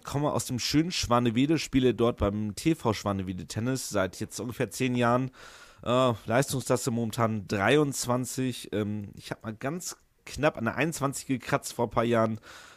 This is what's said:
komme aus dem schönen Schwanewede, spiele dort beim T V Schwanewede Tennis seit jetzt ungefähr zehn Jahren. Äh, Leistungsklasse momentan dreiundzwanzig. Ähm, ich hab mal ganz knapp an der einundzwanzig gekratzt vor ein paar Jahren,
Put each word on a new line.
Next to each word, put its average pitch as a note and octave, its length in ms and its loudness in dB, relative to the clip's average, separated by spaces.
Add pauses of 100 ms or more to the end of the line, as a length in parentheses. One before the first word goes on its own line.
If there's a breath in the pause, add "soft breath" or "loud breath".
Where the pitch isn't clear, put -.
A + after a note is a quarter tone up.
komme C#3+ 280 -2
aus - 120 0
dem B2+ 140 -4
schönen D#3+ 320 0
Schwanewede, B2 680 2
spiele B2+ 360 2
dort A#2 240 2
beim G#2 360 0
T D#3+ 200 0
V A#2+ 180 0
Schwanewede F#2+ 540 -4
Tennis B2 420 -4
seit F#2+ 320 0
jetzt - 200 -8
ungefähr A#2 300 -4
zehn C3 240 -2
Jahren. B2 360 2 (520 loud breath)
Äh, B2 300 4 (140)
Leistungsklasse B2+ 640 0
momentan A2+ 580 -2
dreiundzwanzig. B2+ 1200 0
Ähm, G#2 440 -2
ich - 140 -12
hab - 120 -10
mal A2 120 -8
ganz D3+ 420 -8 (300)
knapp D3 320 0
an A2+ 80 0
der A2+ 100 -2
einundzwanzig C#3 500 -2
gekratzt - 460 -2
vor A#2+ 140 -2
ein G#2+ 40 -4
paar A#2 140 2
Jahren, A2+ 340 2 (380 loud breath)